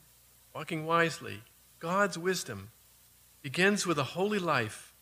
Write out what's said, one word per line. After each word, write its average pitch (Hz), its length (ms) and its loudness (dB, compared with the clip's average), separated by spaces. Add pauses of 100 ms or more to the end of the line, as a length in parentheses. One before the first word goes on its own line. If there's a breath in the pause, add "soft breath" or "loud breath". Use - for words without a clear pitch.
(540)
walking 156 320 -6
wisely, 151 560 0 (380)
God's 180 380 0
wisdom 139 520 -4 (720)
begins 180 440 2
with 160 120 2
a 139 60 2
holy 202 340 0
life 135 640 0